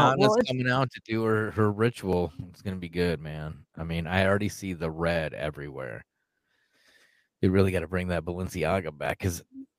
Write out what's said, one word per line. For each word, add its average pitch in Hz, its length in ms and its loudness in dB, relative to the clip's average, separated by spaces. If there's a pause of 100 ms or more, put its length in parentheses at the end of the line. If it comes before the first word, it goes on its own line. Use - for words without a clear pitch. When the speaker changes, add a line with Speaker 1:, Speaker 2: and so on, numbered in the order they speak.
(140)
Speaker 1:
Rihanna's - 60 0
Speaker 2:
Well, 214 160 6
it's 247 140 2
Speaker 1:
coming 127 200 0
out 127 220 2
to - 140 -18
do 113 180 0
her, 110 280 2
her 107 200 4
ritual. 95 600 0 (180)
It's - 120 -20
gonna 95 160 -6
be 87 120 -8
good, 85 320 0
man. 76 380 -10 (180)
I 80 60 -8
mean, 82 240 -4
I 95 200 4
already 101 220 2
see 95 240 -8
the 80 180 -4
red 82 420 -2
everywhere. 67 720 -8 (1400)
They 98 80 6
really 95 220 6
gotta 82 160 -2
bring 90 220 -2
that 85 160 -2
Balenciaga 87 720 -2
back, 69 220 -4
'cause 87 220 -2 (380)